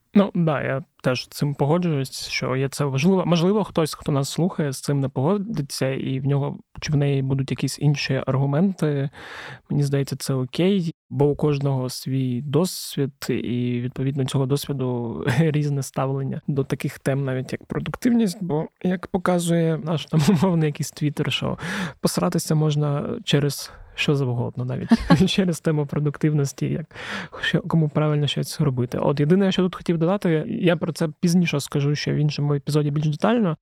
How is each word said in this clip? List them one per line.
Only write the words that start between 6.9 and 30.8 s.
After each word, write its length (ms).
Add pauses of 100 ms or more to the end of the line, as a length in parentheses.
в 20
неї 260
будуть 300
якісь 280
інші 480
аргументи. 840 (600)
Мені 140
здається, 320
це 180
окей, 600 (160)
бо 160
у 100
кожного 540
свій 520
досвід, 680 (180)
і, 520
відповідно, 440
цього 200
досвіду 840
<laughs> 80
різне 440
ставлення 640
до 160
таких 360
тем, 260
навіть 260
як 140
продуктивність. 760
Бо, 260 (160)
як 240
показує 760
наш 220
там 240
<laughs> 0
умовний 380
якийсь 260
Twitter, 360
що 280 (420)
посратися 560
можна 540 (140)
через 480 (260)
що 180
завгодно 500
навіть 240 (200)
<laughs> 200
через 300
тему 260
продуктивності, 840
як 160 (560)
що, 200
кому 280
правильно 380
щось 340
робити. 360
От 220
єдине, 320
що 100
тут 140
хотів 220
додати, 500
я 280
про 180